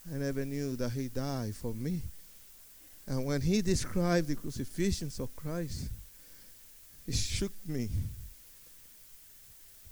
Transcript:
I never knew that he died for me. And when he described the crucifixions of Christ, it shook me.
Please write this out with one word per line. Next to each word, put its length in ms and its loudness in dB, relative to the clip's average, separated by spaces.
I 60 -2
never 260 0
knew 320 0
that 140 2
he 180 0
died 460 0
for 180 -2
me. 280 0
And 180 0
when 160 2
he 220 6
described 680 4
the 60 2
crucifixions 840 0
of 160 -4
Christ, 520 -4
it 80 -2
shook 380 2
me. 220 0